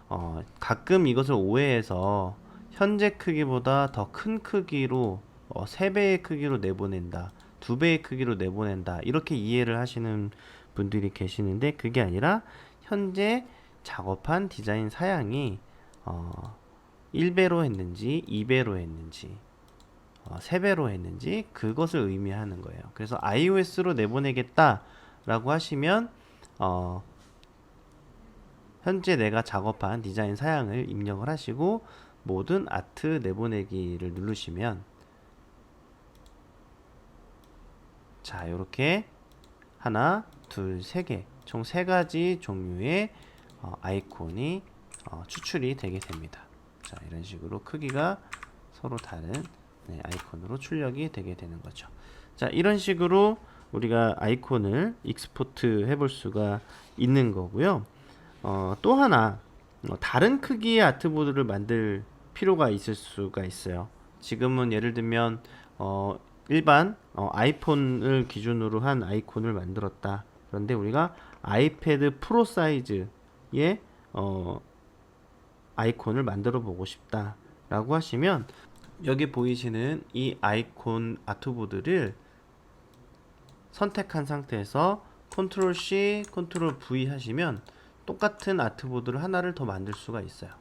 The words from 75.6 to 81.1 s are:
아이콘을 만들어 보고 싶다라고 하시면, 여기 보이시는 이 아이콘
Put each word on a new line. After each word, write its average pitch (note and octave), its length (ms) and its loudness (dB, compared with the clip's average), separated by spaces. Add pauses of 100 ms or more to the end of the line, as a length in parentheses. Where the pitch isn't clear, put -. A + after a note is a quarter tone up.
아이콘을 A#2 460 0
만들어 A#2 380 0
보고 F#2 240 -6
싶다라고 G#2+ 1120 -4
하시면, E3 520 2 (580)
여기 C3+ 260 2
보이시는 B2 720 0 (100)
이 B2+ 280 -2
아이콘 A2+ 840 -2